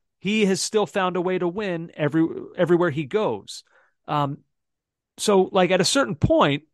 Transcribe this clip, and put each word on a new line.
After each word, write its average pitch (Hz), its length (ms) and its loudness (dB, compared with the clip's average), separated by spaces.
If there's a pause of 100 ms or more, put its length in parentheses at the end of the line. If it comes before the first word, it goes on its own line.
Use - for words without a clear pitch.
(200)
he 214 260 0
has 190 160 0
still 208 240 0
found 185 320 -2
a 180 40 0
way 185 160 -2
to 180 80 -2
win 170 480 -4
every, 160 320 0 (300)
everywhere 175 340 2
he 147 140 -4
goes. 127 600 -4 (420)
Um, 147 300 -2 (800)
so, 190 340 2
like, 185 200 2
at 185 100 2
a 170 40 2
certain 240 300 0
point, 165 480 2 (100)